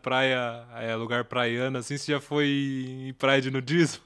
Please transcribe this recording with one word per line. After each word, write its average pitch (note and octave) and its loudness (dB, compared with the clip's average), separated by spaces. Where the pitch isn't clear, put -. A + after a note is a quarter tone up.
praia, B2+ 0
é, A2+ -2
lugar A#2 -2
praiano, B2 0
assim, C3 -8
você C#3 -4
já C#3+ 0
foi C#3 0
em C3 -10
praia C3+ 4
de C3 0
nudismo? C3+ 2